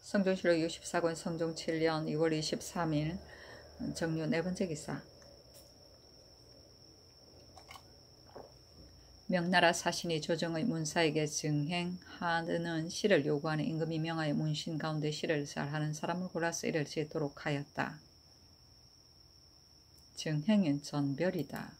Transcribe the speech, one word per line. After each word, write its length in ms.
성종실록 580
육십사 400
권 140
성종 380
칠 280
년 260
이월 240
이십삼 640
일 260
정류 320
네 160
번째 260
기사. 320
명나라 440
사신이 500
조정의 420
문사에게 640
증행하는 1600
시를 360
요구하는 400
임금이 340
명하여 340
문신 460
가운데 320
시를 340
잘하는 480
사람을 360
골라서 360
이를 200
짓도록 600
하였다. 540
증행은 680
전별이다. 1000